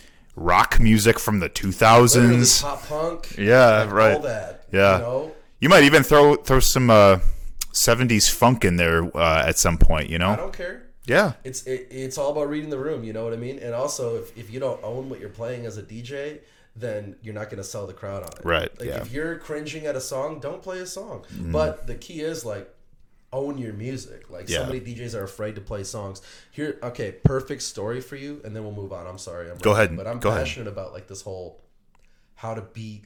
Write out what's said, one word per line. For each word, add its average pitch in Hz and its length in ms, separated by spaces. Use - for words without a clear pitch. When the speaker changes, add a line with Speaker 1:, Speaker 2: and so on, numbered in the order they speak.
Speaker 1:
rock 87 440
music 110 380
from 107 220
the 85 80
two 95 240
thousands. 120 880
Speaker 2:
Literally 143 160
pop - 100
punk. 156 480
Speaker 1:
Yeah, 110 460
Speaker 2:
Like, 104 100
Speaker 1:
right. 110 220
Speaker 2:
all - 60
that. 110 520
Speaker 1:
Yeah. 98 260
Speaker 2:
You 85 40
know? 131 300
Speaker 1:
You 135 80
might 175 140
even 143 220
throw, 147 320
throw 131 240
some, 127 280
uh, 101 300
seventies 117 560
funk 120 360
in 87 120
there, 82 280
uh, 80 300
at 80 120
some 85 200
point, 78 300
you 82 100
know? 90 120
Speaker 2:
I 107 60
don't - 200
care. 180 280
Speaker 1:
Yeah. 160 280
Speaker 2:
It's, 127 200
it, 127 260
it's 131 280
all 143 140
about 147 160
reading 151 220
the 139 80
room, 131 260
you 110 80
know 110 120
what 113 80
I 113 40
mean? 120 220
And 117 160
also, 120 420
if, 113 220
if 104 120
you 127 100
don't 127 220
own 127 280
what 113 100
you're 101 80
playing 117 380
as 104 100
a 104 60
D 110 200
J, 143 380
then 104 460
you're 107 120
not 104 160
gonna 98 140
sell 101 240
the 92 40
crowd 98 300
on 85 60
it. 95 60
Speaker 1:
Right, 82 260
Speaker 2:
Like, - 80
Speaker 1:
yeah. - 120
Speaker 2:
if - 120
you're 160 260
cringing 151 480
at 139 100
a 127 40
song, 147 380
don't 156 240
play 185 160
a 185 80
song. 190 380
Speaker 1:
Mm. 85 180
Speaker 2:
But 156 360
the 117 80
key 165 240
is, 160 240
like, 101 280
own 139 260
your 113 160
music. 110 560
Like, 90 180
Speaker 1:
Yeah. 151 120
Speaker 2:
so 143 60
many 131 140
D 120 140
Js 117 240
are 98 60
afraid 107 320
to 101 40
play 101 220
songs. 98 400
Here, 156 300
okay, 120 300
perfect 135 500
story 117 380
for 127 160
you, 143 280
and 107 100
then 110 80
we'll 104 100
move 101 200
on. 87 160
I'm 92 100
sorry, 87 320
I'm 87 80
Speaker 1:
Go 107 140
Speaker 2:
rambling, 101 40
Speaker 1:
ahead. 92 200
Speaker 2:
but 95 100
I'm 120 140
Speaker 1:
Go - 100
ahead. - 140
Speaker 2:
passionate 113 240
about, 98 240
like, - 160
this 98 140
whole 92 380
how 113 180
to 110 80
be, 107 440